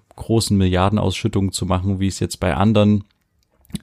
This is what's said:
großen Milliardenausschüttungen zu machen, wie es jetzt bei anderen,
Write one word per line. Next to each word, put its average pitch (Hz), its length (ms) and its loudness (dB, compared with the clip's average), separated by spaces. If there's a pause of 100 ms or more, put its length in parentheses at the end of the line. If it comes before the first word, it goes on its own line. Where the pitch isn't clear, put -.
(180)
großen 110 400 0
Milliardenausschüttungen 95 960 0
zu - 120 -6
machen, 92 340 -2
wie 98 80 0
es 95 120 -6
jetzt - 220 -6
bei 87 140 0
anderen, 104 500 2 (760)